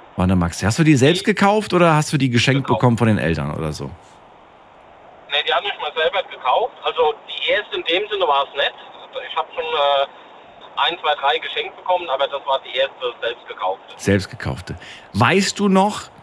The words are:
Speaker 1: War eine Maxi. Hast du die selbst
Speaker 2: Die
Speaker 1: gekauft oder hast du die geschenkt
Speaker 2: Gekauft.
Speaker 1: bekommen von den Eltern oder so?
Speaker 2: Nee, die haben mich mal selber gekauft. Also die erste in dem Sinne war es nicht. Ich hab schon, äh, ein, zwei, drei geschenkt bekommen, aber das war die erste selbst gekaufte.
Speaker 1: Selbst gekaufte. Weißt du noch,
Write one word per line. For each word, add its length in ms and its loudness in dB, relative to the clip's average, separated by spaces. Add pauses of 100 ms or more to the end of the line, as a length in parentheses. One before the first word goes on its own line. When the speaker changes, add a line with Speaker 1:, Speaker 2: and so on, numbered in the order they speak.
(180)
Speaker 1:
War 60 2
eine 120 4
Maxi. 300 0
Hast 140 2
du 40 4
die 120 6
selbst 260 4
Speaker 2:
Die 40 -12
Speaker 1:
gekauft 480 2
oder 220 6
hast 160 0
du 60 2
die 120 2
geschenkt 340 2
Speaker 2:
Gekauft. 160 0
Speaker 1:
bekommen 180 4
von 100 2
den 100 4
Eltern 360 -2
oder 180 -4
so? 140 -10 (1400)
Speaker 2:
Nee, 80 -2 (100)
die 60 0
haben 100 0
mich 160 -8
mal 160 -8
selber 340 0
gekauft. 440 -2 (100)
Also 300 0 (160)
die 220 -4
erste 240 -2
in 80 -6
dem 260 -2
Sinne 180 -2
war 200 2
es 80 -20
nicht. 180 -2 (560)
Ich 80 -10
hab 160 -4
schon, 100 -6
äh, 440 2 (680)
ein, 240 -2
zwei, 140 0
drei 220 0
geschenkt 400 -8
bekommen, 320 -2
aber 180 0
das 180 -8
war 200 0
die 120 -8
erste 440 -2
selbst 260 -6
gekaufte. 480 -8
Speaker 1:
Selbst 340 0
gekaufte. 460 -10 (380)
Weißt 460 2
du 100 2
noch, 400 0 (140)